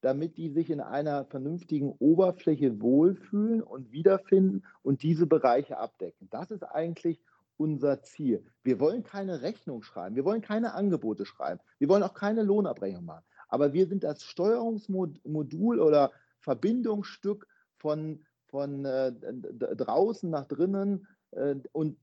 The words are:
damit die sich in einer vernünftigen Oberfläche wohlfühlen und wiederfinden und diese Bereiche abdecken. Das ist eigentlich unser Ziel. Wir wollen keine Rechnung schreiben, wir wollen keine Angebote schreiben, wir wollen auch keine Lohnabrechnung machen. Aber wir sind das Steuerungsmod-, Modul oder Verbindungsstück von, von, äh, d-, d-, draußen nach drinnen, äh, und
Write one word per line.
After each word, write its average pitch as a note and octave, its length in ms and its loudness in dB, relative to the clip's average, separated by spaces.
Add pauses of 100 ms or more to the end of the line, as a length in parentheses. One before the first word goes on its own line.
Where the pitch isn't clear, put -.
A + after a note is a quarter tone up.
damit C#3+ 360 -2
die D#3+ 140 -6
sich D#3+ 200 -4
in D3 100 -4
einer C#3+ 460 -4
vernünftigen C#3+ 720 -4
Oberfläche D3+ 800 4
wohlfühlen G3 800 2
und B2 300 -14
wiederfinden F#3+ 720 4 (180)
und C#3 200 0
diese D#3+ 240 2
Bereiche C#3 520 2
abdecken. F#2+ 520 -12
Das C3+ 200 -10
ist G#3+ 120 -10
eigentlich E3 580 -4 (360)
unser C#3+ 460 0
Ziel. B2 420 -2 (180)
Wir B2 180 0
wollen F#3 220 2
keine F#3+ 400 -8
Rechnung C#3 400 -8
schreiben, G2 340 -10
wir C3+ 80 0
wollen G#3+ 160 0
keine A3 320 -4
Angebote D#3+ 540 -2
schreiben, D2 340 -8 (180)
wir C#3+ 120 2
wollen G3+ 120 6
auch - 120 -4
keine G#3+ 280 -2
Lohnabrechnung C3+ 600 -2
machen. D#2+ 200 -16 (240)
Aber C#3 260 2
wir F#3 120 4
sind F#3 180 -4
das D3+ 200 -6
Steuerungsmod-, G3+ 1040 -2
Modul D#3 520 -2
oder D3 320 6 (260)
Verbindungsstück G#3 1080 -4 (300)
von, D#3 480 -6 (220)
von, C#3 400 -6
äh, C3 260 0
d-, A#2 400 -12
d-, A#2 240 -6
draußen E3 540 0
nach C#3+ 180 -4
drinnen, G3 580 -2 (260)
äh, C#3 240 -2 (160)
und D#3 300 -4